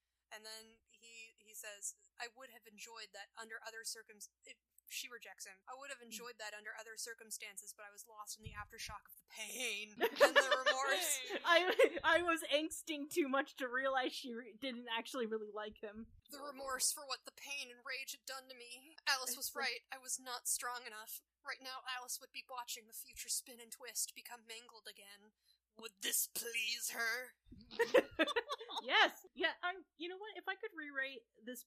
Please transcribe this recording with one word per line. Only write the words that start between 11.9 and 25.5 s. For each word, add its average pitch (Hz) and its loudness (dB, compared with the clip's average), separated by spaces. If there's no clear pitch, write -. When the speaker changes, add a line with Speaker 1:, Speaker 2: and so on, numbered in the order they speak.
Speaker 2:
I 349 2
was 330 4
angsting 302 0
too 302 4
much 269 2
to 254 0
realize 262 2
she 240 -6
re-, 233 -8
didn't 247 -4
actually 226 0
really 214 -2
like 214 -6
him. 220 -8
Speaker 1:
"The 285 -10
remorse 269 0
for 294 -6
what 254 -6
the 277 -14
pain 269 -8
and 247 -18
rage 262 -6
had - -14
done 262 -10
to 254 -14
me. 254 -18
Alice 254 2
was - -2
Speaker 2:
It's - -10
like 269 0
Speaker 1:
right. 240 -4
I 269 -10
was 254 -4
not 247 -4
strong 247 0
enough. 220 -10
Right 262 -6
now, 262 -8
Alice 254 -4
would 262 -20
be 262 -10
watching 240 -8
the - -20
future 240 -8
spin 240 -2
and 226 -16
twist, 226 -4
become 240 -12
mangled 226 -14
again. 208 -18